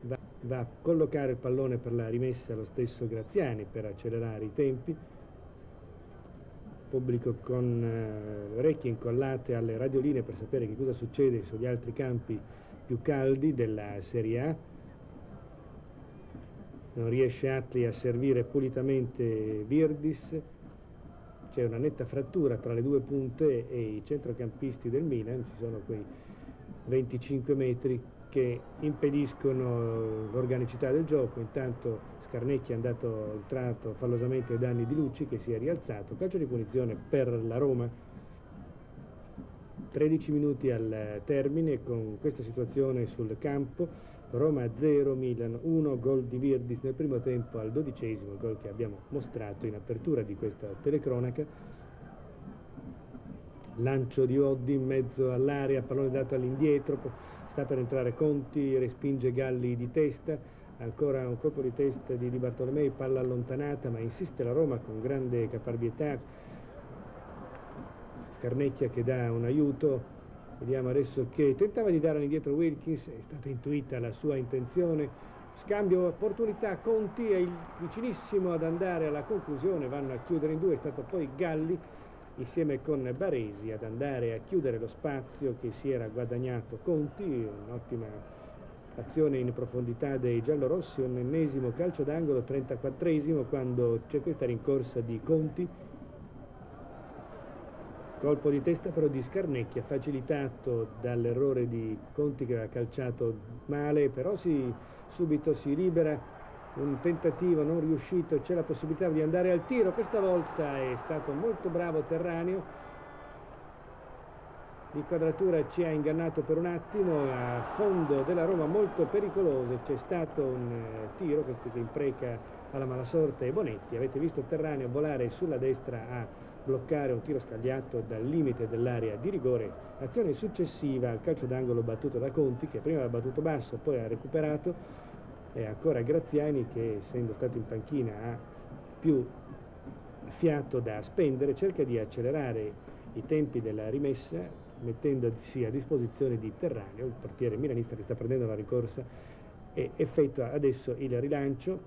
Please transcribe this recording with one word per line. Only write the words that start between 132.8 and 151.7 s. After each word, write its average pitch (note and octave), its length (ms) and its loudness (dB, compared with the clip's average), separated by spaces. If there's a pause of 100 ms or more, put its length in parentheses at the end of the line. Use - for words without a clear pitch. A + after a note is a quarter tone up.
aveva A#2+ 180 2
battuto B2+ 220 0
basso, D3 360 0
poi C3+ 220 2
ha A2+ 80 -2
recuperato. D3+ 640 0 (800)
E A#2 100 -2
ancora A#2 380 2
Graziani D3 720 2
che, A2+ 220 -2
essendo A2+ 380 -4
stato B2 220 -2
in A2+ 120 -2
panchina, A#2 460 -2 (180)
ha A2+ 60 -6 (640)
più C#3+ 240 6 (1160)
fiato D3 420 4
da G#2+ 240 -4
spendere, C#3 500 4
cerca F#3 300 2
di A#2+ 160 2
accelerare B2 720 -2 (400)
i - 140 -6
tempi D3 340 2
della G#2+ 280 -2
rimessa C#3+ 760 -2 (140)
mettendosi A#2+ 880 0
a A2 60 -2
disposizione C3 640 0
di A2 180 -4
Terraneo, A2+ 520 -4
il A#2+ 120 -4
portiere A2+ 380 -2
milanista A#2+ 380 0
che G2+ 80 -8
sta A#2+ 100 -2
prendendo B2 320 2
la A2 80 0
rincorsa, A2 500 -2 (680)
e C3 220 0
effettua C#3 560 2
adesso C3+ 480 2
il B2 200 0
rilancio. C#3 680 0